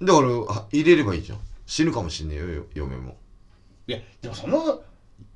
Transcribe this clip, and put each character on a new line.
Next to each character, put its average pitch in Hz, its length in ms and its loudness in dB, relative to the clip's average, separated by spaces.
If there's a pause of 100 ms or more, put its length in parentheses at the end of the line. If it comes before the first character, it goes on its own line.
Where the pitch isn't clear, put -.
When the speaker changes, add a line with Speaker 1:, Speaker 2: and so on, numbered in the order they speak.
Speaker 1:
だ 175 120 8
か 151 60 8
ら、 127 80 4
は、 117 440 -4
入 151 120 2
れ 170 120 8
れ 147 80 2
ば 95 100 0
い 82 40 -4
い 76 40 -8
じ - 100 -12
ゃ - 20 -10
ん。 104 40 -12 (280)
死 - 180 0
ぬ 165 80 2
か 117 100 -2
も 85 80 -4
し 80 140 -10
ん 78 40 -6
ね 73 60 -6
え 73 40 -6
よ、 85 100 -6
よ、 78 160 -8 (100)
嫁 67 220 -8
も。 64 200 -14 (720)
Speaker 2:
い 123 60 -8
や、 - 60 -8 (240)
で 117 60 -12
も - 60 -10
そ - 140 -10
の、 320 340 -2 (540)